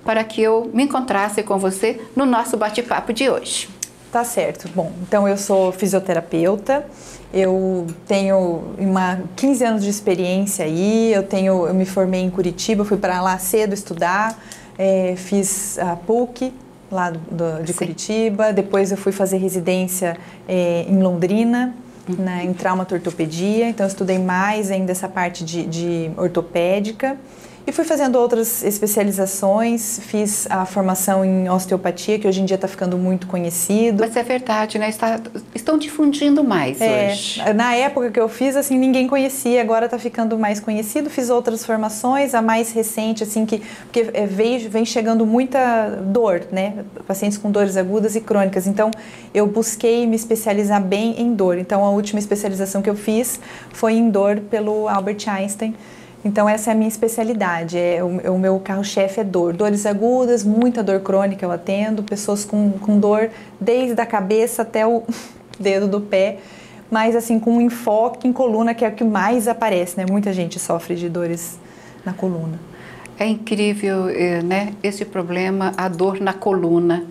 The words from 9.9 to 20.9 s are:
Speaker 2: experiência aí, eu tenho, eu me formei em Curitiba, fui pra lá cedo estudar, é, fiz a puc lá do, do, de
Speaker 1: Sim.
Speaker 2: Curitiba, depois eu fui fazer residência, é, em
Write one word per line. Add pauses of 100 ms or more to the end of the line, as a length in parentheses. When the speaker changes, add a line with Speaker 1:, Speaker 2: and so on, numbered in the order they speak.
Speaker 2:
experiência
aí,
eu
tenho,
eu
me
formei
em
Curitiba,
fui
pra
lá
cedo
estudar, (420)
é,
fiz
a
puc (380)
lá
do, (120)
do,
de
Speaker 1:
Sim.
Speaker 2:
Curitiba,
depois
eu
fui
fazer
residência, (320)
é,
em